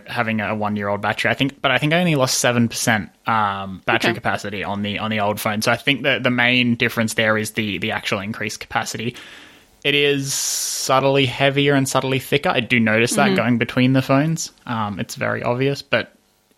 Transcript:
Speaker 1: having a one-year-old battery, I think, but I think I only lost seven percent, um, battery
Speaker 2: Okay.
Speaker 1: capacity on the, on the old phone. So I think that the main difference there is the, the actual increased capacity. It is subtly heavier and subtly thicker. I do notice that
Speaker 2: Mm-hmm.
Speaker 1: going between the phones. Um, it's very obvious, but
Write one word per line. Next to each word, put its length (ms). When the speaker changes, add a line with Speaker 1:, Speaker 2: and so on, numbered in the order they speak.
Speaker 1:
having 340
a 140
one-year-old 460
battery, 300
I 20
think, 280
but 100
I 60
think 160
I 60
only 160
lost 220
seven 320
percent, 400
um, 580
battery 260
Speaker 2:
Okay. 40
Speaker 1:
capacity 480
on 200
the, 160
on 120
the 80
old 200
phone. 220
So 100
I 40
think 280
that 200
the 80
main 440
difference 400
there 220
is 140
the, 260
the 140
actual 280
increased 420
capacity. 540
It 120
is 380
subtly 920
heavier 480
and 160
subtly 300
thicker. 300
I 120
do 180
notice 360
that 120
Speaker 2:
Mm-hmm. 80
Speaker 1:
going 220
between 360
the 80
phones. 500
Um, 340
it's 160
very 280
obvious, 380
but 320